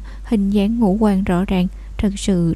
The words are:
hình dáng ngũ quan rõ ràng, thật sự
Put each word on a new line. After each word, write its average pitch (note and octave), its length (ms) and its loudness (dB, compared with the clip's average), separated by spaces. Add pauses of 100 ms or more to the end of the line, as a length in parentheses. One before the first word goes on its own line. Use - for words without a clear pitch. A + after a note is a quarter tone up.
(240)
hình G3 260 0
dáng G#3 280 0
ngũ G3+ 220 2
quan G3+ 240 2
rõ F#3 200 2
ràng, F#3 220 0 (320)
thật G3+ 180 0
sự F3 380 0